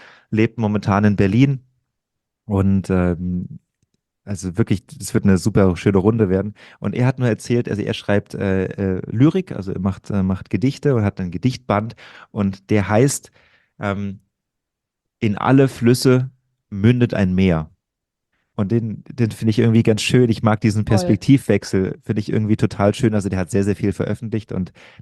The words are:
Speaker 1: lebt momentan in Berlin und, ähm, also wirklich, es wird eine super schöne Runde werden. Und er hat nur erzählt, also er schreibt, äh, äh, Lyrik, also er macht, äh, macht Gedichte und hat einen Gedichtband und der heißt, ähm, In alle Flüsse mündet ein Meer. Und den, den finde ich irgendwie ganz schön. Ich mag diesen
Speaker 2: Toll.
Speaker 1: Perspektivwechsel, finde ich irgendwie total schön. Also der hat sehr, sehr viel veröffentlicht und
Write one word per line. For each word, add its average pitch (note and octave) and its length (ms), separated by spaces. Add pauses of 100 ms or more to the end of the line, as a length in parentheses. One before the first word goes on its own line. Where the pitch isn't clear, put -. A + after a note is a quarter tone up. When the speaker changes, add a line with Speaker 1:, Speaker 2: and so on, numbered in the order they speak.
(300)
Speaker 1:
lebt A2+ 280
momentan G#2 460
in G#2 120
Berlin A#2+ 440 (840)
und, G2 440
ähm, F2+ 680 (680)
also F#2+ 300
wirklich, - 240 (180)
es - 140
wird A2 80
eine G2 160
super F#2+ 380
schöne G2 220
Runde A2 300
werden. G2+ 260 (260)
Und G#2 160
er B2 100
hat C3 140
nur B2 80
erzählt, A#2+ 400
also G#2 120
er G#2+ 140
schreibt, - 400
äh, F#2+ 300 (320)
äh, - 120
Lyrik, D#3+ 440
also F#2+ 200
er - 60
macht, F#2+ 320
äh, G2+ 140
macht F#2 260
Gedichte C3 460
und G#2+ 80
hat G2+ 160
einen F#2 100
Gedichtband A2 640 (380)
und G2 380
der G2+ 180
heißt, A#2+ 420 (480)
ähm, G2+ 400 (1000)
In G#2 180
alle C3+ 320
Flüsse B2+ 600 (380)
mündet A#2 460
ein F#2 200
Meer. F2 360 (840)
Und G2+ 180
den, A2+ 380
den A2+ 220
finde A2+ 180
ich G#2+ 80
irgendwie A#2 240
ganz A2 180
schön. B2 300
Ich A2+ 120
mag G#2+ 200
diesen G#2+ 240
Speaker 2:
Toll. A2 100
Speaker 1:
Perspektivwechsel, G2+ 1040
finde G#2+ 180
ich - 120
irgendwie G#2+ 240
total G#2 380
schön. A2 200
Also G2 140
der F#2+ 100
hat F#2 120
sehr, G2 140
sehr G2+ 120
viel G2+ 160
veröffentlicht A2 580
und F#2 220 (300)